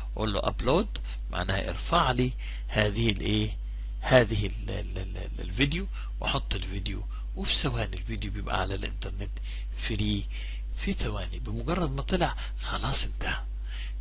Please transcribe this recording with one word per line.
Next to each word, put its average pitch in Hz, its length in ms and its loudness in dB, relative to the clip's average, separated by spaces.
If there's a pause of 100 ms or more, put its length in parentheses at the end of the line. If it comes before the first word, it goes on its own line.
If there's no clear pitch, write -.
(160)
أقول 107 160 2
له 95 160 2
upload، 139 500 4 (320)
معناها 95 380 0
ارفع 143 420 2
لي 127 220 4 (360)
هذه 107 420 4
الإيه؟ 107 460 2 (520)
هذه 117 380 6
ال-، - 240 -4
ال-، 98 280 -4
ال-، 95 180 -4
ال-، 92 240 -4
الفيديو، 143 460 0 (340)
واحط - 340 -2
الفيديو، 98 520 -2 (300)
وفي - 180 0
ثواني 117 420 0
الفيديو 104 340 -2
بيبقى 98 300 0
على 95 140 0
الانترنت 98 560 -2 (480)
فري. 104 460 0 (560)
في 196 120 0
ثواني 95 460 -2
بمجرد 120 520 0
ما 139 120 -2
طلع 175 340 2 (240)
خلاص - 440 -2
انتهى. - 380 -2 (580)